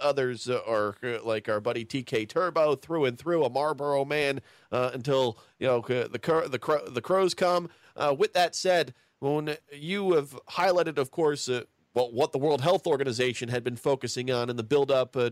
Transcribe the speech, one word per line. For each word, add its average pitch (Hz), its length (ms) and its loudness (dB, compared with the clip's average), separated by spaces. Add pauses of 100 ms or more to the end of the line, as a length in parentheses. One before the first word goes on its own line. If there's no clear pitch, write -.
Others, 127 480 -2
uh, 123 180 -2
are, 104 340 0
uh, 120 220 -6
like 110 240 -2
our 107 140 0
buddy 117 240 -4
T 131 180 -6
K 110 220 -2
Turbo, 160 500 0
through 156 300 -2
and 120 120 0
through, 165 280 0
a 120 40 0
Marlboro 139 540 0
man, 143 380 0 (320)
uh, 127 200 0
until, 131 460 0 (180)
you - 80 -4
know, 123 160 2
c-, 120 300 -2
the 120 80 -8
cur-, 160 300 0
the 127 100 -4
cro-, 147 300 0
the 120 100 -6
crows 185 340 2
come. 175 360 0 (260)
Uh, 143 220 0
with 208 160 0
that 175 200 2
said, 170 400 0 (260)
when 151 360 -2 (160)
you 180 400 -2
have 143 260 0 (120)
highlighted, 175 480 2
of 135 140 0
course, 147 360 0
uh, 123 140 -2 (320)
well, 120 180 0
what 131 220 0
the 143 40 -2
World 143 220 2
Health 175 260 2
Organization 127 640 0
had 120 160 -4
been 123 140 -4
focusing 131 520 -2
on 120 200 0
in 120 80 -4
the 117 60 -4
build-up, 135 520 2
uh, 123 160 2